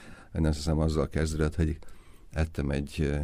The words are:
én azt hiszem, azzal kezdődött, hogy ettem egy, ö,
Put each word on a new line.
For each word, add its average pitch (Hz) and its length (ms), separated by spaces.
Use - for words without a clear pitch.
én 80 120
azt 78 100
hiszem, 78 220
azzal 78 300
kezdődött, 78 460
hogy 80 240
ettem 80 400
egy, 71 300
ö, 73 220